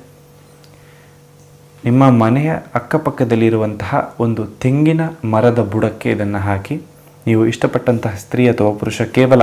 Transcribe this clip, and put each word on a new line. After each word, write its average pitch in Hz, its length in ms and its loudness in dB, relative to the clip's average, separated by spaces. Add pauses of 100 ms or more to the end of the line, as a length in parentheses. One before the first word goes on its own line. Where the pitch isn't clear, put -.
(1800)
ನಿಮ್ಮ 131 260 4
ಮನೆಯ 123 440 2 (200)
ಅಕ್ಕಪಕ್ಕದಲ್ಲಿರುವಂತಹ 113 1400 -2
ಒಂದು 113 280 -2
ತೆಂಗಿನ 151 540 0 (300)
ಮರದ 113 320 2
ಬುಡಕ್ಕೆ 110 480 -2
ಇದನ್ನು 101 280 -2
ಹಾಕಿ, 98 420 -4 (460)
ನೀವು 113 200 2
ಇಷ್ಟಪಟ್ಟಂತಹ 117 680 -2
ಸ್ತ್ರೀ 123 340 0
ಅಥವಾ 104 300 0
ಪುರುಷ 107 240 -4
ಕೇವಲ 127 400 4